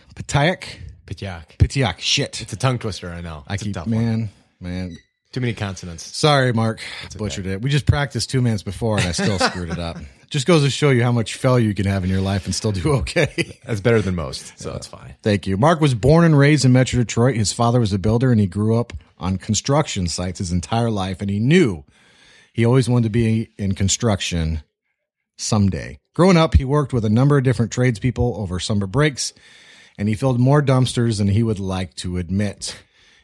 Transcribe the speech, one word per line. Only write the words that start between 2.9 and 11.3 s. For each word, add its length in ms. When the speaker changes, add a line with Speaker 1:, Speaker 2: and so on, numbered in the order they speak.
Speaker 2:
I 80
know. 260
Speaker 1:
I 100
Speaker 2:
It's 80
a 20
Speaker 1:
keep, 80
Speaker 2:
tough 120
one. 140
Speaker 1:
man, 300
man. 360
Speaker 2:
Too 80
many 120
consonants. 640
Speaker 1:
Sorry, 360
Mark. 280
Speaker 2:
It's 140
okay. 60
Speaker 1:
Butchered 240
it. 140
We 80
just 160
practiced 440
two 120
mans 220
before, 340
and 80
I 60
still 280
Speaker 2:
<laughs> 0
Speaker 1:
screwed 320
it 60
up. 200
Just 180
goes 160
to 60
show 200
you 140
how 80
much 240